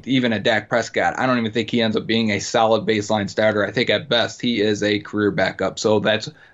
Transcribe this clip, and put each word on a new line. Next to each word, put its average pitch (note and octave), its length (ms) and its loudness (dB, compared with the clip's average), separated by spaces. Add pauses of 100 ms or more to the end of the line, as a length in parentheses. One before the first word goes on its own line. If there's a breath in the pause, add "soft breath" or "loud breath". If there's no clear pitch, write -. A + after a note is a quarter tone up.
even B2 280 2
a G2+ 60 -2
Dak G#2+ 300 0
Prescott. A2 480 0
I B2+ 80 0
don't B2+ 140 2
even A2+ 120 -2
think A2+ 200 -2
he A#2 100 2
ends A2 160 0
up G2 80 -4
being A2+ 240 0
a G2+ 100 0
solid A2 460 2
baseline G#2 420 0
starter. G#2 380 0
I G2+ 60 -6
think - 180 -2
at G#2 180 0
best A#2 320 0
he A#2 220 -2
is G#2 220 0
a G#2 160 2
career G#2 320 0
backup. F#2+ 480 -2
So G#2+ 200 2
that's, G#2+ 300 -2 (240 soft breath)